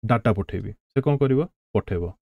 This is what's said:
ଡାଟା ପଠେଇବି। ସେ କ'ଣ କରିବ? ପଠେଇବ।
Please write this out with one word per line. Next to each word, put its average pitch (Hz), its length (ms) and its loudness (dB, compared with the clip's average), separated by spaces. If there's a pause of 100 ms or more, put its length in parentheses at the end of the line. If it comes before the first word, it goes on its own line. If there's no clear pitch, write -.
ଡାଟା 113 300 2
ପଠେଇବି। 101 400 -4 (160)
ସେ - 120 -2
କ'ଣ 143 160 2
କରିବ? 135 240 2 (320)
ପଠେଇବ। 92 320 -2 (200)